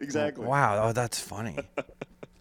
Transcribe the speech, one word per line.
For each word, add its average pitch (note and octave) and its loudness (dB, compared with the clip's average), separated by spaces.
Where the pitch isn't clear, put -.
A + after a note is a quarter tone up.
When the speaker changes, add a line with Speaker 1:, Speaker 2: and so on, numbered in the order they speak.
Speaker 1:
exactly. C#3+ -2
Speaker 2:
Wow, A2+ 4
oh, A#2 2
that's A#2+ 0
funny. G#2 -6